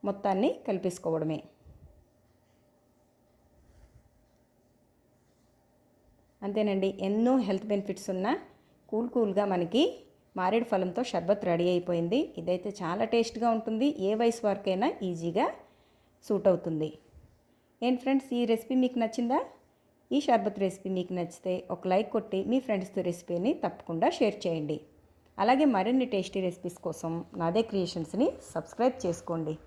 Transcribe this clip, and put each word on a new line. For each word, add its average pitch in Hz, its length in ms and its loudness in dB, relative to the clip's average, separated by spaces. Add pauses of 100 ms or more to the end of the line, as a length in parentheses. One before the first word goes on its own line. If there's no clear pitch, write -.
మొత్తాన్ని 196 420 0 (160)
కలిపేసుకోవడమే. 170 720 -2 (4000)
అంతేనండి, 196 440 2 (180)
ఎన్నో 226 260 4 (120)
హెల్త్ 190 240 -2
బెనిఫిట్స్ 196 440 -4
ఉన్న 185 120 -2 (640)
కూల్ 233 240 -2
కూల్గా 208 400 2
మనకి 180 300 2 (540)
మారేడు 208 320 2
ఫలంతో 185 400 0
షర్బత్ 175 380 0
రెడీ 175 240 4
అయిపోయింది. 175 460 0 (220)
ఇదైతే 180 300 -2 (100)
చాలా 185 320 -2
టేస్ట్గా 233 440 0
ఉంటుంది, 220 300 0 (220)
ఏ - 20 2 (100)
వయసు 233 260 2
వారికైనా 196 420 0 (200)
ఈజీగా 170 380 0 (800)
సూట్ 196 240 2
అవుతుంది. 160 380 0 (960)
ఏంటి 247 160 2
ఫ్రెండ్స్, 269 240 0 (120)
ఈ - 20 2 (100)
రెసిపీ 226 320 0
మీకు 247 200 0
నచ్చిందా? 233 360 0 (720)
ఈ 262 160 2
షర్బత్ 208 380 2
రెసిపీ 185 340 -4
మీకు 180 200 -4
నచ్చితే 175 360 -4 (200)
ఒక 185 180 -6
లైక్ 208 240 2
కొట్టి 202 240 -2 (100)
మీ 254 160 4
ఫ్రెండ్స్తో 190 420 -2
రెసిపీని 175 440 -2 (100)
తప్పకుండా 175 560 0
షేర్ 214 260 2
చేయండి. 156 320 -2 (680)
అలాగే 269 220 6 (100)
మరిన్ని 247 380 2
టేస్టీ 190 340 -2
రెసిపీస్ 175 300 -8 (100)
కోసం 165 260 -6 (280)
నాదే 175 280 2
క్రియేషన్స్ని 190 580 0 (240)
సబ్స్క్రైబ్ 254 540 -2
చేసుకోండి. 165 500 -4 (100)